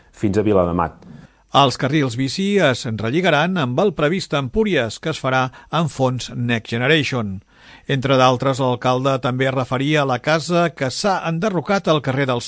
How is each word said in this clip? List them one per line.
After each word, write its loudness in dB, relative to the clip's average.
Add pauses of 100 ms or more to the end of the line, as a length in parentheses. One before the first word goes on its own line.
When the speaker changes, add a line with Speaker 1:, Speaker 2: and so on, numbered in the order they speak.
(140)
Speaker 1:
fins -2
a 2
Viladamat. 0 (540)
Speaker 2:
Els 4
carrils 0
bici -2
es 2
relligaran 0
amb 0
el 2
previst -2
a 0
Empúries, 0
que -4
es -10
farà 2 (260)
amb 0
fons -2
Next -2
Generation. 0 (580)
Entre 2
d'altres, 4
l'alcalde 0 (100)
també 0
es -2
referia 0
a 0
la 0
casa 0 (100)
que -2
s'ha 0 (140)
enderrocat -2
al 2
carrer 0
del -2